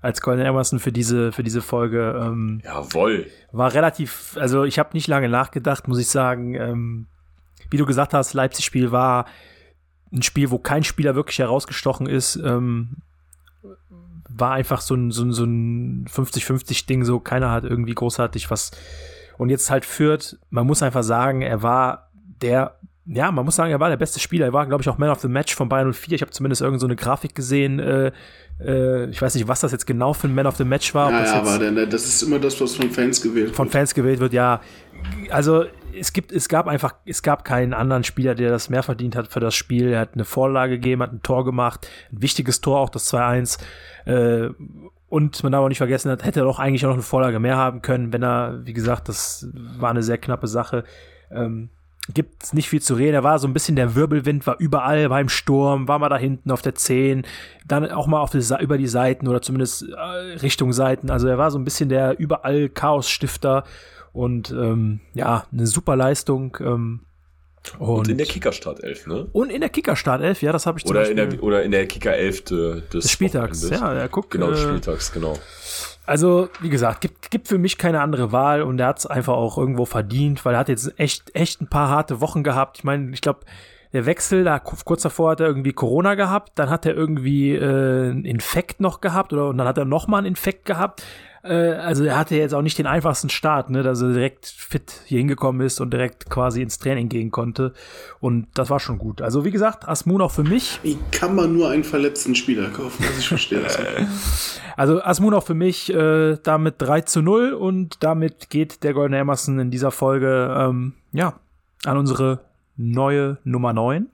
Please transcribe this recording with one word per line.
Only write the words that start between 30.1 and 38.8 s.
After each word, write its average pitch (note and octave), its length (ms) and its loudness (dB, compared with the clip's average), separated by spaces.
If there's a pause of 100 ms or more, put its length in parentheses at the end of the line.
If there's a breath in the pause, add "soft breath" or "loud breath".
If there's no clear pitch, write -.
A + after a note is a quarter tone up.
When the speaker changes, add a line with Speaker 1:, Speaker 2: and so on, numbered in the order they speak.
Speaker 1:
für - 120 -4
ein C3+ 80 2
Man C#3 120 2
of C3+ 100 0
the C#3 80 0
Match C3+ 300 0
war, D3 140 4
ob B2+ 40 4
Speaker 3:
Ja, A#2 80 4
Speaker 1:
das A2 120 2
Speaker 3:
ja, G#2+ 60 4
Speaker 1:
jetzt G#2+ 100 2
Speaker 3:
aber G#2 100 4
der, G#2+ 140 2
der, A2 140 2
das A2 200 -2
ist - 160 2
immer D3 160 2
das, C3+ 220 0
was B2 160 0
von B2 140 0
Fans B2+ 300 0
gewählt A2+ 340 0
Speaker 1:
von C3+ 120 2
Speaker 3:
wird. A2+ 60 -6
Speaker 1:
Fans C#3+ 220 2
gewählt C3 260 2
wird, B2+ 120 2
ja. B2 280 2 (720 loud breath)
Also, D#3+ 340 4 (340)
es - 160 -6
gibt, - 180 -4
es F3+ 160 -2
gab E3 180 2
einfach, D3 280 -2 (100)
es - 180 -8
gab D3 220 0
keinen B2 300 0
anderen B2 300 0
Spieler, C3 300 0
der A#2+ 160 2
das A#2+ 200 -2
mehr B2+ 120 0